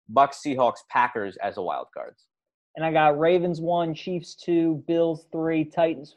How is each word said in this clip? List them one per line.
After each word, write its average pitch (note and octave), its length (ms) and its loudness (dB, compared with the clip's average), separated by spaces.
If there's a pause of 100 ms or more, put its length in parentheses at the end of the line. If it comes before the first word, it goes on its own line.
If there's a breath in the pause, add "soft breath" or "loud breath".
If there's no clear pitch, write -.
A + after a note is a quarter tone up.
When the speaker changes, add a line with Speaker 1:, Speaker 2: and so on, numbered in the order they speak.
Speaker 1:
Bucks, C3+ 360 2
Seahawks, B2+ 360 0 (100)
Packers A#2 520 -2
as F#2+ 120 -4
the G2+ 80 -6
wild D2 320 -6
cards. - 320 -16 (500)
Speaker 2:
And D#3+ 80 -4
I D#3+ 80 0
got D#3 260 4
Ravens E3+ 420 2
one, E3+ 340 -2
Chiefs F3 400 -8
two, E3 520 0
Bills E3 460 0
three, D#3+ 320 0
Titans D3+ 520 -2